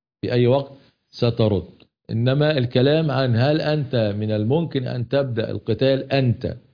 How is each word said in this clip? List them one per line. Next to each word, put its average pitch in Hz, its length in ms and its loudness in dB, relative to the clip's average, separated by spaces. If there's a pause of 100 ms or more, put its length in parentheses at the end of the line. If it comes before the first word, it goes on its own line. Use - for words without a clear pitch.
(200)
في 104 120 -4
أي 123 140 4
وقت 139 260 2 (380)
سترد". 110 580 0 (420)
إنما 139 480 2
الكلام 139 520 2
عن 127 260 0
هل 143 240 2
أنت 123 580 -2
من 107 120 -4
الممكن 127 560 -2
أن 123 220 -6
تبدأ 120 420 -2
القتال 131 640 -2
أنت 120 440 0 (180)